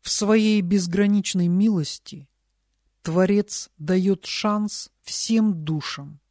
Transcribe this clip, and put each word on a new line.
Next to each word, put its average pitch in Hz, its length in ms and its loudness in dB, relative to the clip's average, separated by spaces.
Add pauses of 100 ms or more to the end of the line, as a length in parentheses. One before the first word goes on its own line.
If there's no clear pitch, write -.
В - 80 -8
своей 214 500 2
безграничной 185 880 0
милости 180 800 -2 (720)
Творец 185 760 0
дает 185 480 0
шанс - 680 -4 (100)
всем 214 640 0
душам 147 560 -8 (120)